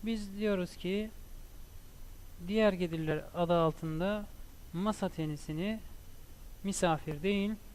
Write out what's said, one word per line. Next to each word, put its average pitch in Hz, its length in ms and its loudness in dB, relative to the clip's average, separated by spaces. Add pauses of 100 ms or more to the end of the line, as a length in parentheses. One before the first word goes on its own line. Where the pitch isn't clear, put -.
Biz 208 340 -2
diyoruz 202 400 2
ki 208 320 0 (1400)
diğer 214 260 6
gelirler 160 500 0 (120)
adı 175 180 4
altında 165 720 4 (480)
masa 196 360 0
tenisini 160 680 -2 (840)
misafir 160 600 2
değil, 202 280 4 (240)